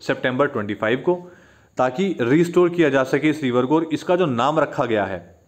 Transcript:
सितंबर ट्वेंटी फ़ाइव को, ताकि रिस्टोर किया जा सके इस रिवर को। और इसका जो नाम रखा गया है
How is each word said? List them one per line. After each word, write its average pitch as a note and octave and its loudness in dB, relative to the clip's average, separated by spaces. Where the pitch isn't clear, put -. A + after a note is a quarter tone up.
सितंबर C3 -2
ट्वेंटी G#2+ -4
फ़ाइव A2 0
को, F3+ -4
ताकि C3+ 0
रिस्टोर E3+ 2
किया E3+ 2
जा C3+ 2
सके C#3+ 0
इस D3 -2
रिवर B2+ 2
को। D3 2
और D#3+ 0
इसका F3+ 0
जो F3+ 2
नाम C#3 0
रखा C#3+ -2
गया A2 0
है F#2+ -10